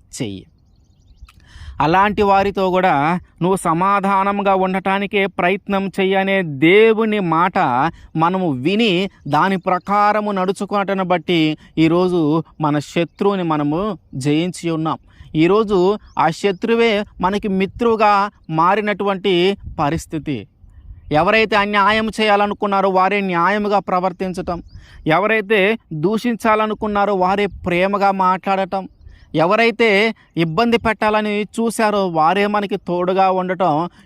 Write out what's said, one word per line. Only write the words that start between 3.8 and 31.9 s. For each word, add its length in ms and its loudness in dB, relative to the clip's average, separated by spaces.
ఉండటానికే 720 -2
ప్రయత్నం 600 -2
చెయ్యి" 280 -2
అనే 280 0
దేవుని 760 2
మాట 380 0
మనము 360 0
విని 580 0
దాని 300 2
ప్రకారము 760 0
నడుచుకోవటను 720 -2
బట్టి 540 0
ఈరోజు 680 2
మన 180 0
శత్రువుని 640 -2
మనము 540 -2
జయించి 540 -2
ఉన్నాం. 280 -4
ఈరోజు 600 2
ఆ 100 2
శత్రువే 760 0
మనకి 260 -2
మిత్రువుగా 840 0
మారినటువంటి 1080 0
పరిస్థితి. 680 -4
ఎవరైతే 440 2
అన్యాయం 540 2
చేయాలనుకున్నారో 680 0
వారే 320 2
న్యాయముగా 580 0
ప్రవర్తించటం, 840 -4
ఎవరైతే 720 2
దూషించాలనుకున్నారో 1200 -2
వారే 300 0
ప్రేమగా 640 0
మాట్లాడటం, 760 -2
ఎవరైతే 800 2
ఇబ్బంది 400 2
పెట్టాలని 640 -2
చూశారో 640 -2